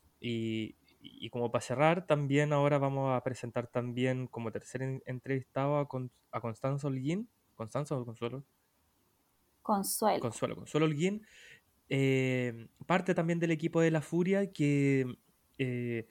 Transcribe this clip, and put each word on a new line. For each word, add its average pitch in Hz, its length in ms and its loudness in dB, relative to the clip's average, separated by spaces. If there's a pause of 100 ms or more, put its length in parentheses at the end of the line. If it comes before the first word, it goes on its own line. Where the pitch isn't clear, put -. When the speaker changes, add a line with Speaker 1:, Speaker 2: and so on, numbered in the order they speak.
(200)
Speaker 1:
Y, 113 560 -2 (260)
y - 300 -14
como 120 200 -2
para 117 120 0
cerrar, 156 420 2
también 147 480 2
ahora 143 240 4
vamos 135 400 0
a 123 60 -2
presentar 120 440 -4
también 123 600 0
como 117 240 -6
tercer - 320 -8
en-, 131 240 -4
entrevistado 135 720 -2
a 139 80 0
Con-, 127 240 -6 (200)
a 117 100 -6
Constanza 135 460 -4
Holguín. 143 400 -2 (280)
¿Constanza 139 420 -4
o 123 80 -4
Consuelo? 120 380 -8 (1200)
Speaker 2:
Consuelo. 202 560 0
Speaker 1:
Consuelo, - 380 -4
Consuelo - 280 0
Holguín, 170 400 0 (640)
eh, 127 760 2 (180)
parte 180 300 2
también 170 240 2
del 165 120 2
equipo 165 300 2
de 165 100 6
La 160 100 2
Furia, 190 500 2
que, 139 540 4 (520)
eh, 120 540 -2